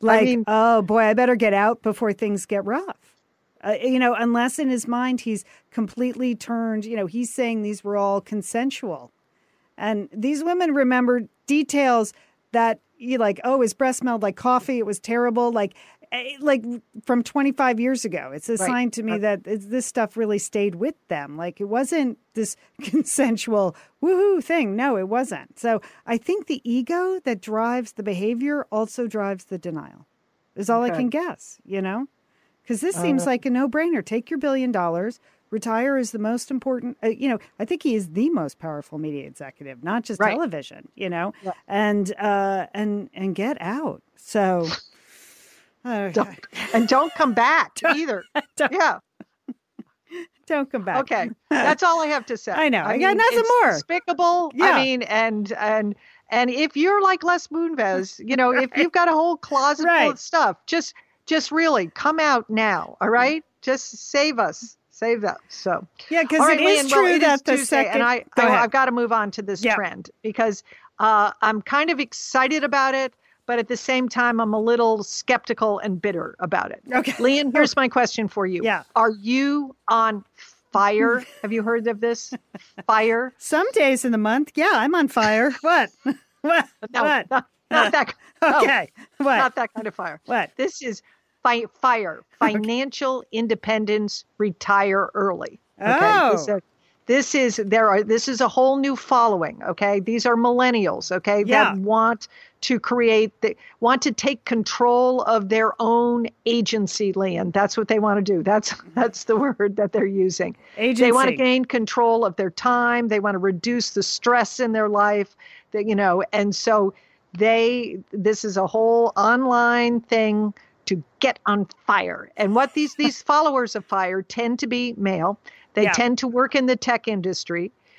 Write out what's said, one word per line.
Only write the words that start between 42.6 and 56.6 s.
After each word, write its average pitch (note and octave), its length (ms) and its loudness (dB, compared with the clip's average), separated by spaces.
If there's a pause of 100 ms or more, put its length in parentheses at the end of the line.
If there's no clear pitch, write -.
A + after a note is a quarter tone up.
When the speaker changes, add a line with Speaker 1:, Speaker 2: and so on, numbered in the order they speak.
Speaker 1:
and, G#3 400 -4
and F#3+ 220 -6
get A3 260 -4
out. A3+ 400 -6 (160)
So, F#3 500 0 (1200)
uh, G#3 240 -4
Speaker 2:
Don't, G3 300 -2 (340)
and A3+ 160 2
don't D4 240 2
come C4+ 220 2
back C4+ 400 2
Speaker 1:
<laughs> - 80 -12
Don't, D#4+ 160 2
Speaker 2:
either. B3 260 -4 (320)
Speaker 1:
don't, C4 160 0
Speaker 2:
Yeah. D4 280 0 (1500)
Speaker 1:
don't C#4 240 -2
come A3+ 120 -6
back. F#3 180 -2
Speaker 2:
Okay. A#3 300 -4 (100)
Speaker 1:
<laughs> - 100 -10
Speaker 2:
That's D4 320 2
all E4+ 180 2
I D#4 60 -2
have D4 200 -4
to A#3+ 100 -6
say. - 160 -8
Speaker 1:
I D4+ 160 2
know. G#3 140 2
Speaker 2:
I G#3 120 -2
Speaker 1:
I B3+ 40 0
got F#4 100 2
Speaker 2:
mean, G4+ 100 2
Speaker 1:
nothing A#4 220 4
Speaker 2:
it's A4+ 100 2 (120)
Speaker 1:
more. B3 100 4
Speaker 2:
despicable. F4 800 0
Speaker 1:
Yeah. E4+ 160 4
Speaker 2:
I C#4 120 4
mean, C4 200 -2
and, G#3+ 500 -2
and, G#3+ 420 -2 (360)
and B3 200 0
if D4 260 -2